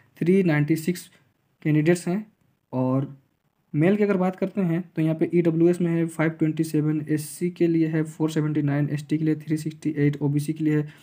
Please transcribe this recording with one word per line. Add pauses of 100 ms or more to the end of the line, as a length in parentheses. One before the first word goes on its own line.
(220)
थ्री
नाइंटी
सिक्स (520)
कैंडिडेट्स
हैं। (460)
और (560)
मेल
की
अगर
बात
करते
हैं,
तो
यहाँ
पे
ईडब्ल्यूएस
में
है
फ़ाइव
ट्वेंटी
सेवन,
एससी
के
लिए
है
फ़ोर
सेवेंटी
नाइन,
एसटी
के
लिए
थ्री
सिक्सटी
एट,
ओबीसी
के
लिए
है (140)